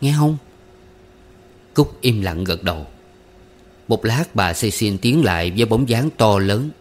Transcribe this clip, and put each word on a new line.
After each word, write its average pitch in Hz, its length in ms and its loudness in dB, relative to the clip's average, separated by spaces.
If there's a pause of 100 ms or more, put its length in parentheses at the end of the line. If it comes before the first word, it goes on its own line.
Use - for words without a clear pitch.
nghe 143 180 0
không?" 151 180 2 (1400)
Cúc - 260 0
im 110 220 0
lặng 90 220 -4
gật 87 180 -4
đầu. 80 240 -4 (1000)
Một 117 160 0
lát 120 200 -2 (100)
bà 92 180 0
Cecil 101 440 -2
tiến 127 280 2
lại 87 320 0
với 113 100 2
bóng 117 220 2
dáng 123 220 0
to 104 280 4
lớn, 104 320 0 (100)